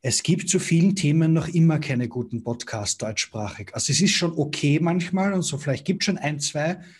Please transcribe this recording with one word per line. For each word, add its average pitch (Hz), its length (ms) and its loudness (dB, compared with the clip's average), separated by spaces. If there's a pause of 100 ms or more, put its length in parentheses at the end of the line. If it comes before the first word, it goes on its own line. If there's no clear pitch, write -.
es 120 200 -2
gibt - 280 0
zu 185 100 2
vielen 180 360 4
Themen 160 360 4
noch 160 160 2
immer 165 320 4
keine 123 300 -2
guten 117 340 -6
Podcasts 117 540 -6
deutschsprachig. 107 760 -6
Also - 180 -4
es 123 100 2
ist 202 100 4
schon 170 260 0
okay 147 420 0
manchmal 180 540 0
und 180 100 0
so, 139 140 -4
vielleicht 135 280 -4
gibt - 180 -2
schon 185 140 0
ein, 147 240 -4
zwei, 165 400 -4 (180)